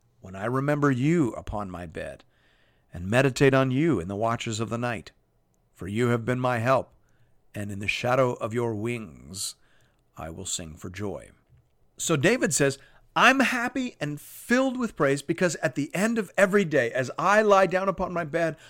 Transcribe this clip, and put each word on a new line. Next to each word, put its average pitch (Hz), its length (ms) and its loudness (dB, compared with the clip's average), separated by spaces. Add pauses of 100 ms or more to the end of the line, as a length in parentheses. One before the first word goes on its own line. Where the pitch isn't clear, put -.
(200)
When 92 160 -16
I 95 80 -6
remember 139 460 2
you 135 420 2
upon 101 380 -8
my 87 160 -10
bed, 80 380 -12 (680)
and 87 160 -8
meditate 131 460 4
on 131 160 4
you 135 280 2
in 82 100 -4
the 101 80 -6
watches 113 440 -4
of 113 80 -4
the 117 80 -4
night. 117 360 -6 (600)
For - 160 -12
you 117 200 0
have 117 180 0
been 127 140 -2
my 127 180 0
help, 123 340 0 (640)
and 104 160 -8
in 98 80 -8
the 101 100 -6
shadow 123 460 0
of 113 180 -6
your 117 220 -2
wings 101 800 -8 (600)
I 78 140 -10
will 92 160 -12
sing 78 300 -10
for 90 140 -14
joy." 90 400 -10 (640)
So - 200 0
David 196 360 2
says, 139 260 0 (380)
"I'm 240 240 6
happy 247 600 -2
and 147 200 -6
filled 254 560 -2
with 240 200 -6
praise 143 260 2
because 175 340 0
at 156 200 -4
the 143 180 -6
end 220 240 0
of 190 180 -6
every 196 280 4
day, 135 280 2
as 127 260 -2
I 196 240 4
lie 196 240 6
down 185 220 -2
upon 185 240 -4
my 170 120 -4
bed, 160 320 -2 (140)